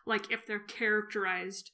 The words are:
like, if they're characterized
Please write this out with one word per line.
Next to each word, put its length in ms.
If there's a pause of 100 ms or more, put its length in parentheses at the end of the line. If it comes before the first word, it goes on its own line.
like, 280
if 140
they're 120
characterized 1160